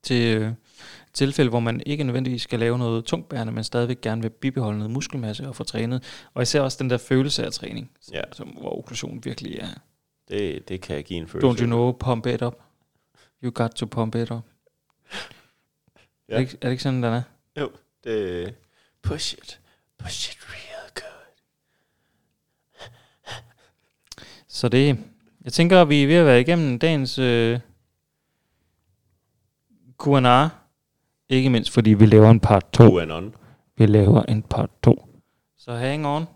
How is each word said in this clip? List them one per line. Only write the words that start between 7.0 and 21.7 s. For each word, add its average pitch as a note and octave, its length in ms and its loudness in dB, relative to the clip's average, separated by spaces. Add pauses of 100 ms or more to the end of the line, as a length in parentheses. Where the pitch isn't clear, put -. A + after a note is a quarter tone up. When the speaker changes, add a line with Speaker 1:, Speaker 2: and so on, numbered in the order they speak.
Speaker 1:
af - 60 -10
træning, - 380 -14 (100)
som, - 140 -20
Speaker 2:
Ja. - 80 -8 (100)
Speaker 1:
som, - 160 -18
hvor - 300 -12
okklusion - 460 -14
virkelig - 340 -14
er. - 100 -14 (600)
Speaker 2:
Det, F#2+ 400 -8
det F#2 120 -10
kan D2 240 -10
give F2 140 -10
en E2 100 -10
følelse. - 200 -2
Speaker 1:
Don't A#2+ 120 0
you A#2+ 60 0
know, A#2+ 260 0
pump B2 340 -6
it A#2+ 160 -4
up. A#2+ 120 -8 (920)
You B2 60 -6
got A#2 200 -4
to - 160 -10
pump A2 280 -6
it A#2 160 -6
up. A#2 140 -12 (1800)
Speaker 2:
Ja. A2 60 -10
Speaker 1:
Er A2+ 40 0
det - 20 0
ikke, C3 220 -6
er - 40 -8
det B2 40 -4
ikke B2+ 120 -6
sådan, B2+ 200 -4
den A#2 100 -2
er? A#2+ 100 -4 (380)
Speaker 2:
Jo, C#3 100 -6 (340)
det, G2 500 -8 (480)
push - 320 -8
it. - 260 -20 (380)
Push - 340 -12
it - 60 -20 (140)
real - 420 -20
good. - 80 -14 (3500)